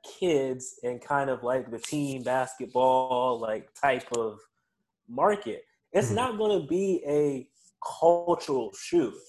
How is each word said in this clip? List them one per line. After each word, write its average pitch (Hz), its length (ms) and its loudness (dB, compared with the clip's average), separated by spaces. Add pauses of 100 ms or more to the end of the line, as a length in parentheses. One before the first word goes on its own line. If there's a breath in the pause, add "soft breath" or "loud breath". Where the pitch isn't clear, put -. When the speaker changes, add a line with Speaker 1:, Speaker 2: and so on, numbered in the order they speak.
Speaker 1:
kids 135 800 -2
and 123 180 -4
kind 139 280 0
of, 123 140 -4
like, 120 280 -2
the 113 80 -8
team 139 440 -6
basketball, 127 1160 0
like, 110 300 -6 (100)
type 131 360 0
of 110 240 -4 (680)
market. 147 560 -2 (280)
It's 175 180 2
Speaker 2:
Hmm. 202 60 0
Speaker 1:
not 240 220 0
gonna 208 280 2
be 180 420 0
a 143 400 0 (520)
cultural 165 760 4
shoe. 151 400 0 (160)